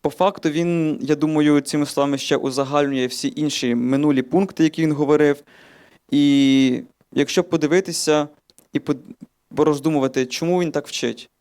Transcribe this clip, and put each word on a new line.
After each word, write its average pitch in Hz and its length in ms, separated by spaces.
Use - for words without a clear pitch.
По 147 100
факту 185 400
він, 165 520
я 143 120
думаю, 151 460
цими 147 260
словами 139 320
ще 139 180
узагальнює 139 680
всі 127 300
інші 139 380
минулі 131 480
пункти, 170 420
які 160 180
він 156 100
говорив. 147 500
І 135 720
якщо 147 320
подивитися 156 840
і 139 80
под-, - 340
пороздумувати, 143 720
чому 175 340
він 160 120
так 147 160
вчить. - 420